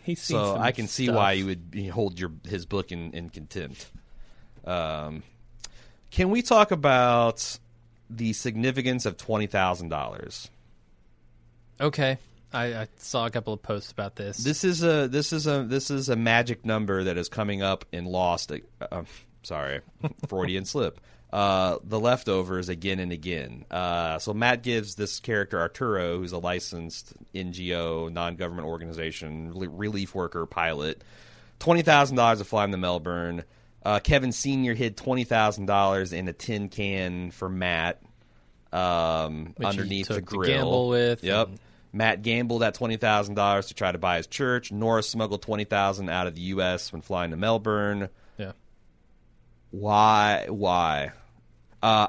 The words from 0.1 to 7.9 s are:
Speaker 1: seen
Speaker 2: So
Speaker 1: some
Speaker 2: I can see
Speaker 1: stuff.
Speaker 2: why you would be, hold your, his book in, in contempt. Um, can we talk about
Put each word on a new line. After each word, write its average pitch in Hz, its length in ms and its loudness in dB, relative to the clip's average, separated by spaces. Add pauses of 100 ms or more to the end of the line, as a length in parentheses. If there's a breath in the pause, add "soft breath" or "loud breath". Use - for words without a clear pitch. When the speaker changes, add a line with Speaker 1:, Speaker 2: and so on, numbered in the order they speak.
Speaker 1:
seen - 160 -2
Speaker 2:
So 101 160 2
Speaker 1:
some 95 80 -2
Speaker 2:
I 120 100 2
can 110 160 -6
see 127 180 -2
Speaker 1:
stuff. 117 120 2
Speaker 2:
why 98 160 6
you 95 140 0
would 85 220 -6
be, 98 180 -6
hold 90 320 -2
your, 90 120 -6 (160)
his 87 180 -6
book 95 280 -4
in, 85 200 -8
in 85 160 -10
contempt. 76 640 -12 (720 soft breath)
Um, 78 580 -4 (840 soft breath)
can 185 200 2
we 233 120 2
talk 220 300 6
about 123 880 4 (500)